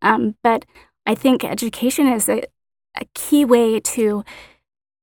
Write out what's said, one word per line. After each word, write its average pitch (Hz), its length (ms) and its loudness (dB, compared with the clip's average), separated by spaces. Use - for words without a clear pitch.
um, 220 400 0
but 226 220 0
I 214 80 0
think 254 300 0
education 240 640 -2
is 220 200 0
a, 214 140 -2
a - 40 -12
key 294 300 2
way 233 340 4
to 208 460 -2